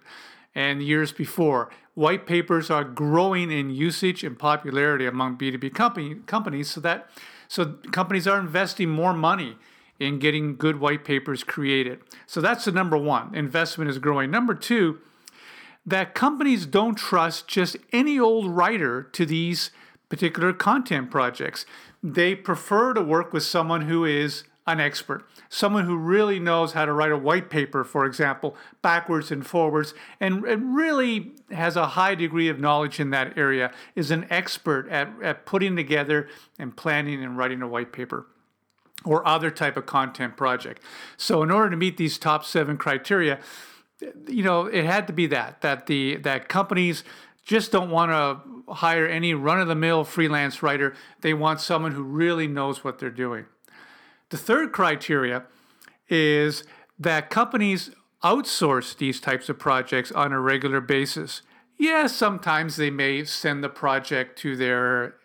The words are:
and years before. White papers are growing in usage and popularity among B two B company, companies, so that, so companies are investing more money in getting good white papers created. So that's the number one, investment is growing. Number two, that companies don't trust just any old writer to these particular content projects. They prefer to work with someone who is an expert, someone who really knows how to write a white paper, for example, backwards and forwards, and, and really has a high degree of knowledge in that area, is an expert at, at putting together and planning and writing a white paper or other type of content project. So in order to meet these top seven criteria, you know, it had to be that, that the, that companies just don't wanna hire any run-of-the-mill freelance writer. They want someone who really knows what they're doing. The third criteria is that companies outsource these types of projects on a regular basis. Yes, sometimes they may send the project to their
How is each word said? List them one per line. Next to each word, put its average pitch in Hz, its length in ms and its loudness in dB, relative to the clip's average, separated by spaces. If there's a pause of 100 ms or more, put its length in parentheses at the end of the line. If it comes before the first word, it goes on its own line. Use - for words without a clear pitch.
(540)
and 139 300 -2
years 151 280 0
before. 139 580 0 (260)
White 175 300 2
papers 170 440 0
are 151 140 2
growing 160 680 2
in 143 180 -2
usage 165 540 -2
and 127 140 -8
popularity 143 680 2
among 127 300 -2
B 135 160 -4
two 131 60 -4
B 135 120 -6
company, 165 460 0 (120)
companies, 151 420 -4
so 156 120 -10
that, 170 280 -2 (380)
so 156 300 -4 (140)
companies 185 360 0
are 196 120 4
investing 180 500 0
more 165 240 2
money 160 440 0 (400)
in 143 220 -2
getting 151 380 0
good 151 220 2
white 147 260 0
papers 135 380 -2
created. 135 560 -2 (260)
So - 160 -6
that's 233 240 0
the 196 80 0
number 170 240 2
one, 143 360 0
investment 156 560 -2
is 135 80 -4
growing. 139 320 0
Number 233 240 2
two, 170 460 0 (840)
that 185 280 0
companies 269 520 2
don't 208 300 2
trust 165 520 0
just 180 300 0 (160)
any 277 260 2
old 226 280 4
writer 170 560 2
to - 220 -2
these 165 460 -2 (380)
particular 170 420 0
content 180 580 0
projects. 131 560 -2 (380)
They 180 320 2
prefer 202 580 0
to 220 80 2
work 165 300 2
with 160 120 -2
someone 165 400 0
who 165 200 0
is 147 400 -2 (240)
an 160 120 2
expert, - 480 -4 (200)
someone 202 380 0
who 175 100 0
really 190 440 2
knows 165 340 2
how 160 120 0
to 147 60 0
write 151 200 2
a 147 60 2
white 165 340 0
paper, 139 320 -2
for 139 200 0
example, 135 520 -2 (260)
backwards 170 500 0
and 139 140 -6
forwards, 151 480 0 (260)
and, 190 260 -2
and 240 300 -2
really 262 580 0 (180)
has 165 240 0
a 165 140 2
high 185 260 2
degree 165 320 0
of 143 120 -2
knowledge 147 400 0
in 139 120 -2
that 131 260 -2
area, 135 340 2 (240)
is 147 140 -2
an 165 220 0
expert 170 580 -2
at, 147 180 -2 (140)
at 170 240 -4
putting 190 300 0
together 147 520 0 (300)
and 131 180 -10
planning 147 480 -2
and 123 140 -8
writing 127 240 -2
a 123 60 -6
white 120 260 -6
paper - 320 -10 (800)
or 165 240 2
other 156 240 2
type 143 260 -2
of 131 80 -4
content 131 500 -2
project. 127 460 -2 (340)
So - 280 2
in 160 80 2
order 208 180 4
to 170 80 -2
meet 180 200 0
these 160 200 -2
top 151 260 0
seven 151 340 0
criteria, 143 640 0 (880)
you 247 140 -2
know, 180 240 2
it 185 200 0
had 185 220 2
to 190 60 -8
be 165 140 2
that, 123 340 -4
that 139 240 -2
the, 139 320 0
that 139 320 -4
companies 180 540 0 (400)
just 214 280 0
don't 180 200 2
wanna 160 500 2 (260)
hire 165 380 2
any 165 300 0
run-of-the-mill 160 720 2
freelance 147 580 0
writer. 139 320 0 (260)
They 156 140 0
want 151 260 0
someone 160 300 -2
who 139 100 -6
really 160 460 0
knows 139 360 -4
what 127 140 -8
they're 127 140 -8
doing. 120 340 -6 (840)
The 160 80 -8
third 269 340 2
criteria 147 720 0 (680)
is 151 540 2 (340)
that 156 320 0
companies 214 640 0 (320)
outsource 170 720 2
these 135 240 -4
types 131 280 -2
of 135 100 -8
projects 131 520 0
on 143 220 0
a 135 60 0
regular 135 420 0
basis. 139 640 -4 (340)
Yes, 302 380 2
sometimes 165 600 0
they 151 140 0
may 139 340 -2
send 147 400 -4
the 139 60 -4
project 135 680 -2
to 139 160 -6
their 123 680 0